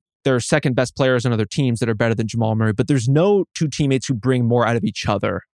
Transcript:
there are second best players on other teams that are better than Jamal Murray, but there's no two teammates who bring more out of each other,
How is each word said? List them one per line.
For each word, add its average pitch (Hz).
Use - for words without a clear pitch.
there 135
are 123
second 147
best 127
players 127
on 123
other 110
teams 123
that 117
are 113
better 113
than 110
Jamal 110
Murray, 110
but 127
there's 127
no 180
two 160
teammates 135
who 143
bring 123
more 117
out 117
of 110
each -
other, 110